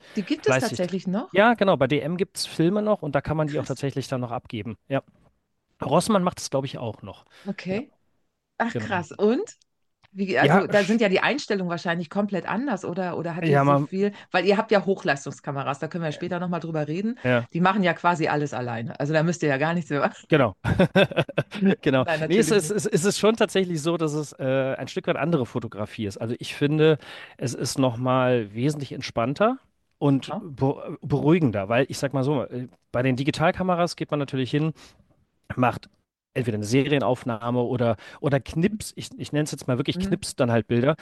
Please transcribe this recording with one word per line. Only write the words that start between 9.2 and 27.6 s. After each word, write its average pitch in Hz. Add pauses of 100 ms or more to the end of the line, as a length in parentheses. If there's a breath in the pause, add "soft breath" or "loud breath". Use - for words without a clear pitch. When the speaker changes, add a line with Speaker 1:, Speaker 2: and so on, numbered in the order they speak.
Speaker 1:
Wie, 190
Speaker 2:
Ja, 127
Speaker 1:
also, 160
da 208
Speaker 2:
sch- 202
Speaker 1:
sind 220
ja 208
die 185
Einstellungen 196
wahrscheinlich 170
komplett 202
anders, 220
oder, 180
oder 165
hat 170
Speaker 2:
Ja, 143
Speaker 1:
ihr -
so -
Speaker 2:
man 143
Speaker 1:
viel, 196 (180 loud breath)
weil 180
ihr 196
habt 214
ja 190
Hochleistungskameras, 139
da 160
können 170
wir 156
ja -
Speaker 2:
Äh, -
Speaker 1:
später 175
noch 180
mal 175
drüber 156
reden. 196
Speaker 2:
ja. 123
Speaker 1:
Die 170
machen 190
ja 170
quasi 165
alles 147
alleine. 117
Also, 143
da 156
müsst 170
ihr 156
ja 135
gar 156
nichts 175
mehr 143
machen. -
Speaker 2:
Genau. 135
<laughs> -
Genau. 131
Speaker 1:
Nein, 156
Speaker 2:
Nee, 175
es 226
Speaker 1:
natürlich -
Speaker 2:
ist, 190
Speaker 1:
nicht. -
Speaker 2:
es, 202
es 170
ist 202
schon 214
tatsächlich 185
so, 170
dass 156
es, 151
äh, 135
ein 131
Stück -
weit 160
andere 143
Fotografie 107
ist. 98
Also, 117
ich -
finde, 151 (400 loud breath)
es -
ist -